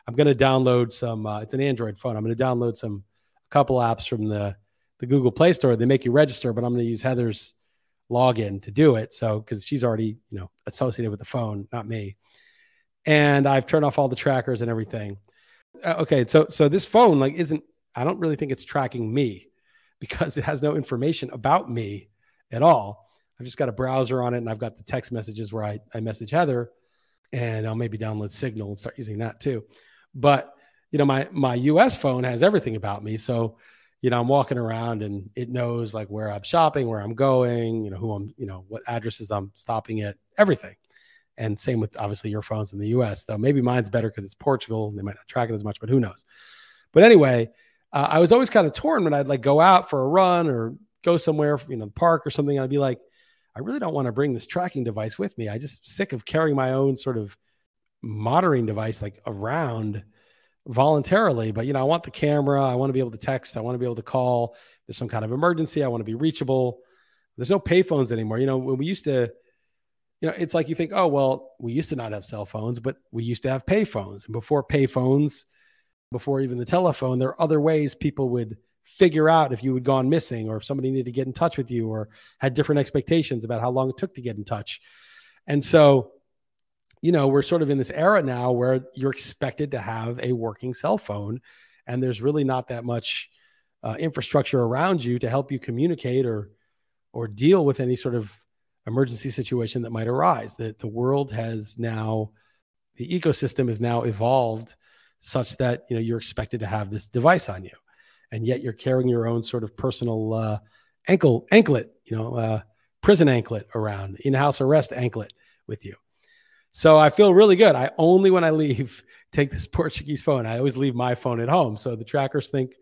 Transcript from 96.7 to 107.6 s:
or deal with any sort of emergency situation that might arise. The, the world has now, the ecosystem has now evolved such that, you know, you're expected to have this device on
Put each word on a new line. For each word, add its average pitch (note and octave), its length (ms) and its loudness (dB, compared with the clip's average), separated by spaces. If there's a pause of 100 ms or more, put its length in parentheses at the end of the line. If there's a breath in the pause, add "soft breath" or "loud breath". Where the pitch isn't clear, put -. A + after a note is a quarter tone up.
or A#2 160 -8
deal D3 380 4
with C#3 160 2
any B2 160 0
sort B2 180 -4
of G#2+ 180 -6 (540)
emergency A#2+ 420 -2
situation A#2+ 520 -4
that A2+ 100 -10
might A2+ 160 -4
arise. B2 480 0
The, A2 240 -8
the - 80 -10
world B2+ 460 -2
has A2+ 440 -8
now, A2 540 -4 (640)
the - 120 -10
ecosystem D3+ 600 -2
has A2 140 -4
now A#2 220 0
evolved A2+ 720 -2 (440 soft breath)
such - 380 -6
that, B2 320 -2
you A#2 80 -2
know, A2+ 40 -2
you're A#2 160 -2
expected A2 440 -8
to A2 40 -6
have G#2 240 -4
this G#2 200 -10
device D#3 400 2
on F#2 160 -12